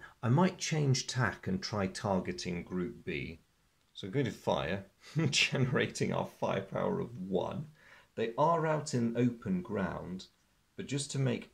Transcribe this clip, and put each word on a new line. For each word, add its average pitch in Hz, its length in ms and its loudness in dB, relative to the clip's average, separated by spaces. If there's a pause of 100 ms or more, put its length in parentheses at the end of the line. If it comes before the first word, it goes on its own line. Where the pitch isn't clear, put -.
(240)
I 117 60 2
might 170 280 6
change 143 480 2
tack - 400 -2
and 95 160 0
try 101 240 -2
targeting 90 800 -2
Group 90 420 -4
B. 78 360 -6 (520)
So - 140 -10
I'm 95 60 -8
going 127 120 2
to 104 60 0
fire, 90 580 -2 (260)
<laughs> 151 140 2
generating 123 840 2
our 90 120 0
firepower 95 760 -2
of 87 160 -6
one. 92 540 -2 (460)
They 117 200 -2
are 160 300 4
out 147 300 0
in 117 200 2
open 117 460 2
ground, 90 640 -4 (520)
but 98 100 -8
just 139 240 -4
to 135 80 -2
make 123 340 0